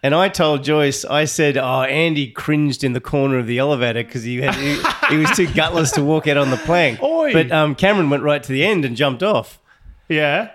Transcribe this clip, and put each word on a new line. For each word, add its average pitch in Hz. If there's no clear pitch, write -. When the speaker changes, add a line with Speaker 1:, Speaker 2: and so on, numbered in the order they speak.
Speaker 1:
And 139
I 180
told 151
Joyce, 147
I 147
said, 147
"Oh, 131
Andy 147
cringed 147
in 131
the 123
corner 139
of 117
the 120
elevator 123
'cause 117
he 123
had, 170
he, 143
he 151
was 156
too 185
gutless 160
to 147
walk 156
out 143
on 143
the 127
plank." 160
Speaker 2:
Oi. 311
Speaker 1:
But, 160
um, 151
Cameron 185
went 139
right 147
to -
the 135
end 196
and 117
jumped 135
off. 190
Speaker 2:
Yeah. 151